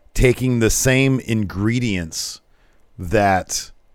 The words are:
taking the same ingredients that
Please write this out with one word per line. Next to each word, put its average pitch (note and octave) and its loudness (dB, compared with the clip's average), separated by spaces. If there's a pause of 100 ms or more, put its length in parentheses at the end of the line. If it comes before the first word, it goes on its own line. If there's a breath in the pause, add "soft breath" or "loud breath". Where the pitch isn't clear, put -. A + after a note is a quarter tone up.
(140)
taking B2 2
the A2 4
same C3 2
ingredients G#2 -4 (580)
that F#2+ 0 (240)